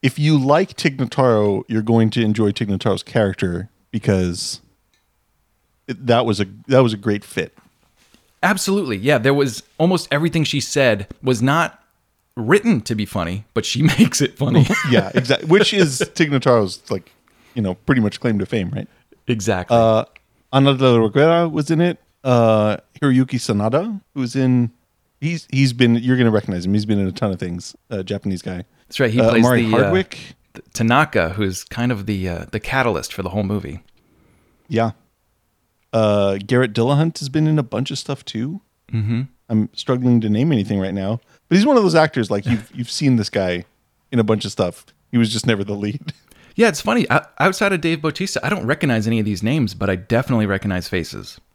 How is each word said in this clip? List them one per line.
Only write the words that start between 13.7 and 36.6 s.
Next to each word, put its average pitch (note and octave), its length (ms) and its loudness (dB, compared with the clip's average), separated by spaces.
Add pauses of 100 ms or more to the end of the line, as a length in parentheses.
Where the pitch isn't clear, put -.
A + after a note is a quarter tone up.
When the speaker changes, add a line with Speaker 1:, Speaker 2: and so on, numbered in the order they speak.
Speaker 2:
<laughs> - 160 2
makes - 220 4
it - 180 -2
funny. C3+ 260 4 (120)
Speaker 1:
<laughs> - 140 -2
Yeah, G#2 240 2
exactly. B2+ 340 0
Which G#3 260 4
is D#3+ 240 0 (160)
Tig D#3 160 0
Notaro's, A#2+ 580 0
like, F#2+ 220 -8 (440)
you A#2+ 80 -4
know, F#2+ 120 -2
pretty C3 260 0
much G#2 200 -2
claim A2+ 180 0
to F#2+ 80 -4
fame, F#2+ 240 -4
right? G2+ 160 -8 (400)
Speaker 2:
Exactly. G#2 500 -2
Speaker 1:
Uh, A2+ 280 4 (480)
Ana C#3 240 4
de C3 120 4
la A#2 200 4
Reguera E3 420 2
was D3+ 200 -4
in D#3+ 100 2
it. F3 180 0 (240)
Uh, A2 540 4 (240)
Hiroyuki C3 380 2
Sanada, C3 640 -2 (140)
who's B2 220 -6
in, B2+ 340 2 (500)
he's, D#3+ 300 -6
he's C3+ 220 2
been, A#2 240 4
you're B2+ 200 0
gonna A#2+ 140 4
recognize G2 340 -2
him. F#2+ 80 -2
He's G#2 140 0
been G#2 120 0
in G2 100 0
a F2+ 40 -6
ton G#2 180 -4
of F2+ 80 -6
things. F2 380 -10 (140)
Uh, G2+ 120 -8
Japanese F#2+ 400 -6
guy. F2+ 220 -10 (240)
Speaker 2:
That's - 120 -14
right. B2 100 2
He A#2 100 0
Speaker 1:
Uh, A2+ 100 4
Speaker 2:
plays A2+ 140 4
Speaker 1:
Amari B2 220 4
Speaker 2:
the, A2 100 2
uh, - 60 4
Speaker 1:
Hardwick. F#3+ 360 0 (360)
Speaker 2:
th-, - 180 -20
Tanaka, A#2 580 0
who's F#2+ 340 -4
kind B2 280 -4
of G2 140 -6
the, F#2+ 220 -4
uh, E2+ 240 -6
the G#2+ 80 -6
catalyst A#2+ 520 -4
for G2 100 -10
the F2+ 80 -6
whole G2+ 140 -2
movie. F#2+ 380 -6 (840)
Speaker 1:
Yeah. A2+ 240 0 (1000)
Uh, G#2 540 2
Garrett B2 260 2